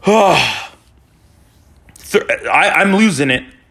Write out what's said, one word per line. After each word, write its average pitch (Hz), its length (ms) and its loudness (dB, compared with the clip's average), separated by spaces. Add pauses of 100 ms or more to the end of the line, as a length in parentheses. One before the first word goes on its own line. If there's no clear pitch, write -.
Thir-, 196 320 4
<sighs> - 2250 -8
I, 175 200 0
I'm 190 240 0
losing 175 360 0
it. 127 140 -4 (260)